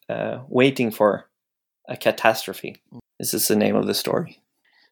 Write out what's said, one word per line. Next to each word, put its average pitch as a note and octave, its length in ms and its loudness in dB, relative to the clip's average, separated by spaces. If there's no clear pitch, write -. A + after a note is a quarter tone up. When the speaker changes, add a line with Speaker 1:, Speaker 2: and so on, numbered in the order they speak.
Speaker 1:
uh, A2 400 -6
waiting B2+ 420 4
for G#2 380 2
a B2+ 80 -10
catastrophe. - 800 0
Speaker 2:
Mm. B2 60 -20
Speaker 1:
This - 140 -4
is - 140 0
the A2 80 2
name G#2 200 2
of G#2 100 0
the G2+ 80 -2
story. - 480 -4